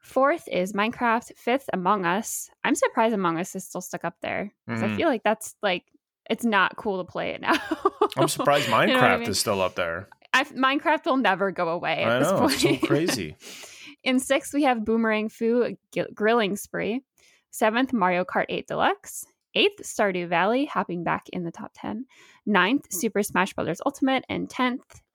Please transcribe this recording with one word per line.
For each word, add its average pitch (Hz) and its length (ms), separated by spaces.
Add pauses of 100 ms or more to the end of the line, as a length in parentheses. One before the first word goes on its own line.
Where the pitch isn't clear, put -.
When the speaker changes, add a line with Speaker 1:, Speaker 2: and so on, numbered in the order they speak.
Speaker 1:
Fourth 285 460
is 185 280
Minecraft. 233 600
Fifth, 254 360
Among 185 340
Us. 190 420 (140)
I'm 262 140
surprised 233 380
Among 170 220
Us 180 200
is 190 100
still - 140
stuck - 240
up 170 180
there, 180 320 (140)
'cause 226 120
I - 60
Speaker 2:
Mm-hmm. 214 100
Speaker 1:
feel 320 120
like 240 160
that's, - 360
like, 180 260 (440)
it's 220 140
not 202 320
cool 190 280
to - 60
play 175 200
it - 100
now. - 140 (320)
<laughs> - 300
Speaker 2:
I'm 143 120
surprised 143 380
Speaker 1:
You 117 40
know 113 60
what 165 140
I 262 40 (220)
Speaker 2:
Minecraft - 40
Speaker 1:
mean? - 100
Speaker 2:
is 95 100
still 101 200
up 92 140
there. 87 340 (240)
Speaker 1:
I, 262 120
Minecraft 277 600
will 269 100
never 196 340
go 175 200
away 160 340
at 113 40
Speaker 2:
I 120 100
Speaker 1:
this 147 120
Speaker 2:
know, 196 160
it's 277 140
so - 80
Speaker 1:
point. - 140
<laughs> 330 40
Speaker 2:
crazy. 135 500 (680)
Speaker 1:
In 254 160
sixth, - 340
we 285 100
have 240 200
Boomerang 220 440
Fu 226 480 (160)
Gil-, 175 220
Grilling 214 420
Spree. 185 460 (480)
Seventh, 233 420
Mario 180 320
Kart - 240
eight - 200
Deluxe. - 560 (300)
Eighth, 370 280
Stardew 185 460
Valley, 202 380
hopping 180 360
back 160 300
in 180 120
the 170 60
top - 240
ten. 220 300 (420)
Ninth, 202 460
Super 208 300
Smash 185 320
Brothers - 320
Ultimate. 269 420
And - 200
tenth, 247 340 (320)